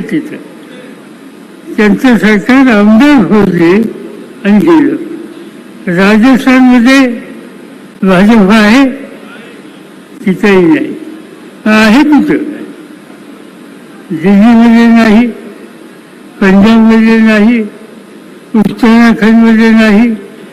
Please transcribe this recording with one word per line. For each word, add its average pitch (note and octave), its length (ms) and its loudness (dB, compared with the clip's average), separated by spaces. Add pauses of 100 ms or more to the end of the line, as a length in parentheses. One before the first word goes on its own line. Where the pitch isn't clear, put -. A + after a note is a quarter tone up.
(100)
तिथं? - 260 -8 (1400)
त्यांचं G#3+ 420 0
सरकार B3 500 0
आमदार A3+ 600 2
फौजे F3 440 0 (720)
आणि G3+ 140 2
गेलं. F3 380 0 (1000)
राजस्थानमध्ये B3+ 1080 2 (960)
भाजप F#3+ 500 2
आहे, A3 320 2 (1400)
तिथंही F#3+ 420 0
नाही. D3+ 280 -2 (680)
आहे G#3+ 380 2
कुठं? C#4+ 400 0 (1700)
दिल्लीमध्ये A3+ 760 2
नाही, A3+ 400 2 (1120)
पंजाबमध्ये A3 800 2
नाही, A3 420 0 (920)
उत्तराखंडमध्ये A3+ 1160 0
नाही, A3 400 2 (420)